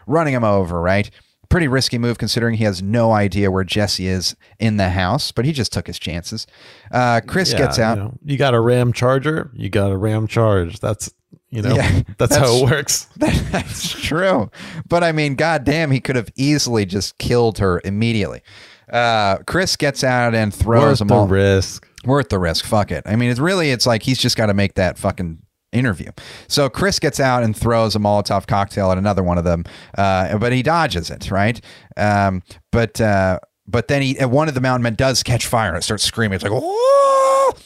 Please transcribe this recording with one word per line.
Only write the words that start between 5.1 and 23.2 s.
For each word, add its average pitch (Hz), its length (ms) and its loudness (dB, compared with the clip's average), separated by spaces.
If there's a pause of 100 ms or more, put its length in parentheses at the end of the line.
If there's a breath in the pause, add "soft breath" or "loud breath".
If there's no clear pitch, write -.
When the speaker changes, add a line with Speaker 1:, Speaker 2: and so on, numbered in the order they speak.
Speaker 1:
but 120 100 -2
he 147 80 0
just 139 220 -4
took - 140 -6
his 85 120 -12
chances. 85 480 -8 (420 loud breath)
Uh, 120 380 2
Chris 185 240 0
Speaker 2:
Yeah, 117 60 0
Speaker 1:
gets 131 220 0
out. 113 180 0
Speaker 2:
you 98 60 -6
know, 117 100 -8 (100)
you 143 140 -4
got 135 160 2
a 117 80 4
Ram 123 320 4
Charger, 135 600 0
you 107 160 -8
got 101 220 0
a 98 60 0
Ram 107 300 0
Charge. 101 520 0
That's, - 340 -4 (360)
you 113 120 -6
know, 123 140 2
Speaker 1:
Yeah, - 280 2 (140)
Speaker 2:
that's 123 200 2
how 143 80 4
it 123 160 4
Speaker 1:
that's 131 100 4
Speaker 2:
works. - 400 -2
Speaker 1:
<laughs> - 60 -20 (340)
That's - 400 -6
true. 170 580 -2 (380 loud breath)
But 170 160 2
I 170 80 2
mean, 151 240 0
goddamn, 151 560 0
he 135 80 2
could 131 160 -2
have 117 220 -2
easily 131 480 2
just 95 320 -6
killed 120 400 0
her 92 260 0
immediately. 98 580 -2 (480 loud breath)
Uh, 113 500 2
Chris - 360 -2
gets - 300 -2
out 123 280 2
and 110 200 0
throws 117 300 2
Speaker 2:
Worth 143 160 4
Speaker 1:
them 104 100 -2
Speaker 2:
the 104 60 6
Speaker 1:
all. 104 120 4
Speaker 2:
risk. 95 580 2 (200)
Speaker 1:
Worth 135 240 0
the 98 100 0
risk. 85 260 -2
Fuck 107 260 0
it. 78 140 -6
I 104 120 -2
mean, 123 120 0